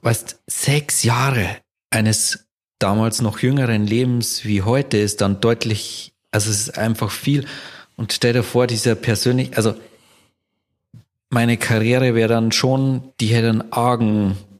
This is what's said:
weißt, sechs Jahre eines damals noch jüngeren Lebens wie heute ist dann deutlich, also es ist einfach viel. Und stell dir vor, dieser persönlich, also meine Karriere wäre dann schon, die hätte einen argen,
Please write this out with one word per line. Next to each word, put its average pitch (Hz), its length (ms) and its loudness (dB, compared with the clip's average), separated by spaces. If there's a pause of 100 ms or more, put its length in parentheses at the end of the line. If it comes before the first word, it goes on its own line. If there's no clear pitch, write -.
weißt, - 460 -2
sechs - 560 -2
Jahre 117 540 0 (320)
eines - 580 0 (320)
damals 110 420 0
noch 107 180 -2
jüngeren 123 460 2
Lebens 120 600 -2
wie 104 160 0
heute 120 360 0
ist 104 240 0
dann 98 200 2
deutlich, 113 720 -2 (180)
also 107 180 0
es 104 180 -4
ist - 100 -10
einfach 110 340 -2
viel. 143 340 -2 (520)
Und 110 160 -8
stell 120 200 0
dir 120 100 2
vor, 120 240 2
dieser 113 280 0
persönlich, 127 640 0
also 110 180 2 (1500)
meine 117 280 2
Karriere 120 580 2
wäre 113 140 4
dann 113 220 2
schon, 131 680 0
die 113 80 0
hätte 117 220 2
einen 110 240 -2
argen, 107 640 2 (220)